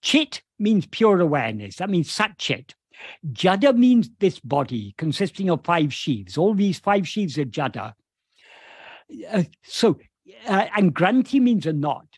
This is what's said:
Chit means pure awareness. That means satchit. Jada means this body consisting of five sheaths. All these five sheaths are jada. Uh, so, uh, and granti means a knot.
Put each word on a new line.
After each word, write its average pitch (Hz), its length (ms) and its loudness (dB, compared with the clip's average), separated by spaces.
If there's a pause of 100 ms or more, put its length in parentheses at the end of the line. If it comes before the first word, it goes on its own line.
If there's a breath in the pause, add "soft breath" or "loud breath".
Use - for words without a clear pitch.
Chit - 400 0 (160)
means 208 280 0
pure 208 340 2
awareness. 113 560 -2
That 196 140 -6
means 170 180 0
satchit. - 640 -4 (600 loud breath)
Jada 196 440 2
means 240 420 4
this 190 220 0
body 120 580 -4
consisting 185 500 -4
of 170 160 -2
five 160 300 0
sheaths. 98 420 -6
All 190 180 2
these 196 260 0
five 196 260 0
sheaths 160 320 -6
are 147 60 -2
jada. 113 500 -8 (1400 loud breath)
Uh, 190 120 2 (180)
so, - 360 0 (480)
uh, 202 200 0 (100)
and 185 180 4
granti 254 460 2
means 240 240 2
a 160 80 -2
knot. 147 340 -4 (120)